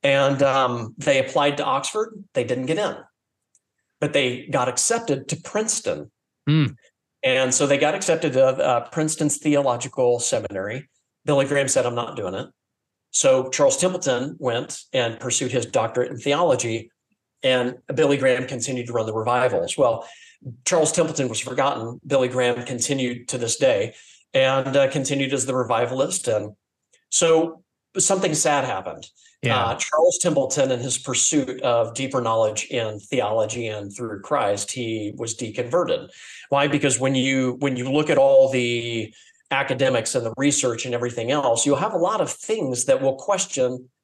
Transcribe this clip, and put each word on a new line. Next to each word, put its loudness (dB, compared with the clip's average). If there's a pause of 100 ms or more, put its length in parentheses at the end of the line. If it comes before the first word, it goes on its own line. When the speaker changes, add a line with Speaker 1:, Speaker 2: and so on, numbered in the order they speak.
Speaker 1:
And, 4
um, 0
they 2
applied 0
to -4
Oxford. -4 (120)
They 0
didn't -4
get -2
in, -2 (1040)
but -2
they 0
got 0
accepted -2
to -2
Princeton. -4 (380)
Speaker 2:
Mm. 2 (480)
Speaker 1:
And 2
so 2
they 2
got 2
accepted 0
to, 6
uh, 2
Princeton's -2
Theological 2
Seminary. -4 (340)
Billy 2
Graham 0
said, 2
"I'm -2
not -4
doing -4
it." -8 (600)
So 4
Charles 4
Templeton 0
went -4 (100)
and 0
pursued -4
his 0
doctorate 0
in -10
theology, 0 (500)
and 2 (200)
Billy 4
Graham 2
continued -6
to -10
run 0
the -6
revivals. 0
Well, 2 (600)
Charles 2
Templeton 0
was -6
forgotten. -4
Billy 2
Graham 0
continued -4
to -6
this -4
day 2 (400)
and, 2
uh, 6
continued -2
as -2
the -2
revivalist. 0
And -2 (560)
so 2 (340)
something 2
sad 2
happened. -8 (340)
Speaker 2:
Yeah. 0
Speaker 1:
Uh, -2
Charles 2
Templeton, 2
in -2
his -4
pursuit 0
of 2
deeper -2
knowledge 0
in -4
theology -2
and -8
through -8
Christ, -2
he -6
was -6
deconverted. -2 (400)
Why? 2
Because 0
when 0
you, 0
when -2
you -6
look 0
at 4
all 8
the -2 (380)
academics 0
and 0
the -4
research 0
and -4
everything -4
else, 2
you'll 4
have -2
a 0
lot 2
of 0
things -4
that 4
will 0
question, -2 (160)